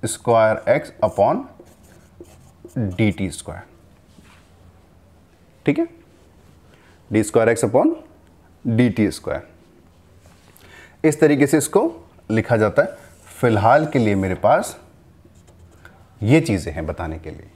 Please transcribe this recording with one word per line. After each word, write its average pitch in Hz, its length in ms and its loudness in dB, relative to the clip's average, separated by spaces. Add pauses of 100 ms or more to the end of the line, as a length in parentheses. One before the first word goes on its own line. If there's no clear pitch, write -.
square 110 520 0 (100)
x 131 220 0 (120)
upon 110 420 0 (1500)
d 104 200 0
t 95 200 -6
square, - 300 -16 (2000)
ठीक 285 120 0
है, 339 80 -2 (1200)
d 107 140 0
square 113 300 2
x 113 100 -2
upon 135 300 2 (680)
d 117 280 2
t 104 200 0
square। - 300 -10 (1600)
इस 151 160 2
तरीके 147 260 4
से 156 120 2
इसको 185 240 0 (480)
लिखा 113 260 0
जाता 107 260 2
है। - 140 -4 (340)
फ़िलहाल 120 560 2
के 151 120 -2
लिए 107 160 2
मेरे 95 220 -2
पास 139 400 0 (1400)
ये 120 200 2
चीज़ें 95 320 -4
हैं 80 140 -10
बताने 80 320 -8
के 78 120 -16
लिए। 78 260 -20